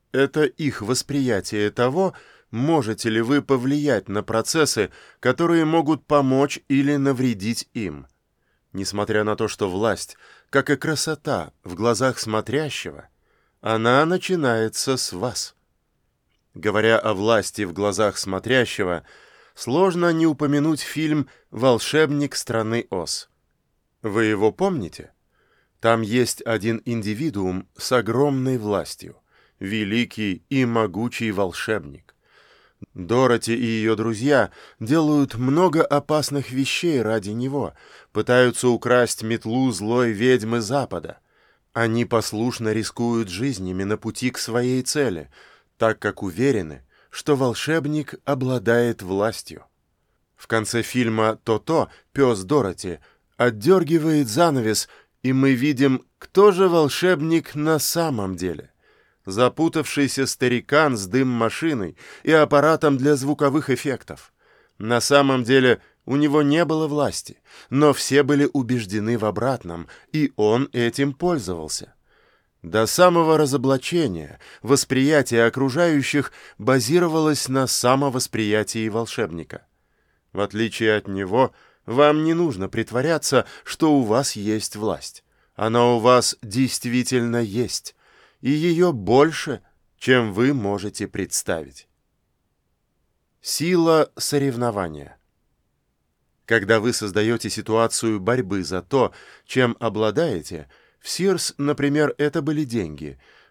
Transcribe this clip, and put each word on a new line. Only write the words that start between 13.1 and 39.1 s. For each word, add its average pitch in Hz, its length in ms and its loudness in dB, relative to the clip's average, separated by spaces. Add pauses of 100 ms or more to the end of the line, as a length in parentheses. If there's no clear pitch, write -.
она 113 440 2
начинается 135 920 -2
с - 160 -6
вас. 101 420 -6 (1000)
Говоря 107 440 2
о 110 160 -2
власти 104 480 0
в 90 100 -6
глазах 101 460 0
смотрящего, 98 840 -2 (500)
сложно 170 580 0
не 160 140 0
упомянуть 147 540 0
фильм 151 480 -2 (220)
«Волшебник 139 840 0
страны 113 560 -4
Оз». - 380 -8 (720)
Вы 110 220 0
его 107 260 2
помните? 147 640 -4 (640)
Там 113 240 2
есть 113 420 0
один 113 400 -2
индивидуум 104 920 -4
с - 160 -6
огромной 131 640 0
властью, 98 580 -6 (420)
великий 104 920 -4
и 135 160 2
могучий 113 640 -2
волшебник. 92 840 -6 (800)
Дороти 113 600 0
и 117 100 -2
ее 110 300 0
друзья 113 560 0 (280)
делают 147 560 0
много 151 500 2
опасных 143 640 -2
вещей 135 520 -2
ради 107 280 -2
него, 120 440 -6 (360)
пытаются 123 580 2
украсть 120 540 2